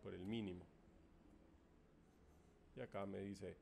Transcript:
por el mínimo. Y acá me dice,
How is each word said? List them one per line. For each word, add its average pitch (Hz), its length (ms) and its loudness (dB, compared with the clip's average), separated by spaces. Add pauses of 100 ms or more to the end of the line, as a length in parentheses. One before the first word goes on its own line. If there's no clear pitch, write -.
por 95 120 0
el 90 120 2
mínimo. 98 380 6 (2250)
Y - 20 0
acá 101 260 4
me 98 140 4
dice, 98 420 2